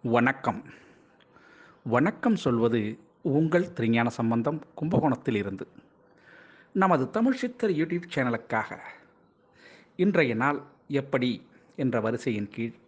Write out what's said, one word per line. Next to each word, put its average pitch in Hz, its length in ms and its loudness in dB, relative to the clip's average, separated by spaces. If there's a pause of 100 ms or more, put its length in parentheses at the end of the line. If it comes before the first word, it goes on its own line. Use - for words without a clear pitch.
வணக்கம். 120 560 2 (1300)
வணக்கம் 156 520 2
சொல்வது 117 420 2 (500)
உங்கள் 160 440 2
திருஞான 117 360 2
சம்பந்தம், 117 480 -2 (160)
கும்பகோணத்தில் 139 680 -2
இருந்து. 98 260 -6 (1080)
நமது 180 340 4
தமிழ் 247 320 2
சித்தர் 226 380 -2
YouTube 170 300 -4
சேனலுக்காக 113 720 -2 (1200)
இன்றைய 170 360 2
நாள் 135 240 0 (320)
எப்படி 135 400 0 (440)
என்ற 120 260 0
வரிசையின் 110 480 -4
கீழ் 117 260 -8 (120)